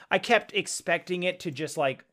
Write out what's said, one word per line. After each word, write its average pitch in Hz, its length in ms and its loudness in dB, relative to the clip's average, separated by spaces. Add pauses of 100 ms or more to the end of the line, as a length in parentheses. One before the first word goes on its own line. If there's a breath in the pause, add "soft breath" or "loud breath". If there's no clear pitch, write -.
I - 100 4
kept 214 340 2
expecting 175 720 -2
it 180 180 -2
to 170 100 -6
just, 143 260 -6
like, 135 360 0